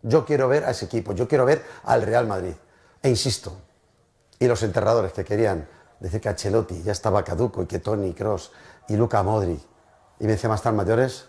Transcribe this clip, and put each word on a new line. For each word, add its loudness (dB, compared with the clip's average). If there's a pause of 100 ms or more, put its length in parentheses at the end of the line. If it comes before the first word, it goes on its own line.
Yo 2
quiero 2
ver 2
a 0
ese -4
equipo, -4
yo -2
quiero 4
ver 2 (200)
al 2
Real 2
Madrid. -6 (500)
E 2
insisto, -2 (800)
y 2
los 2
enterradores 2
que -6
querían 0 (340)
decir -4
que -4
Ancelotti -2
ya -4
estaba 0
caduco -2
y -4
que -6
Toni -4
Kroos -4 (360)
y 0
Luka 2
Modric 0 (580)
y -4
Benzema 0
están 0
mayores 0